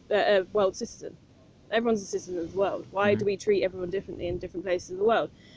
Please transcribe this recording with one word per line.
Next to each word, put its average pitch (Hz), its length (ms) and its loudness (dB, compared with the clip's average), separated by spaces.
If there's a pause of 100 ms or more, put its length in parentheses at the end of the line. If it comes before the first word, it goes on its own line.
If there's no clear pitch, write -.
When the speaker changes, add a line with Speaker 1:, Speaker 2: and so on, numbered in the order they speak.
(120)
Speaker 1:
uh, 208 40 4
a 202 260 4 (120)
world 196 220 2
citizen. - 420 -12 (540)
Everyone's 226 320 2
a - 20 -12
citizen 185 320 -6
of 170 140 -6
the 175 60 -6
world. 185 340 0
Why 202 200 2
Speaker 2:
Mm-hmm. 208 80 4
Speaker 1:
do 208 60 -2
we 202 120 0
treat 202 260 2
everyone 185 260 -4
differently 190 380 -6
in 175 100 -2
different 180 280 -8
places 175 260 -2
of 185 80 -8
the 196 40 2
world? 208 280 4 (260)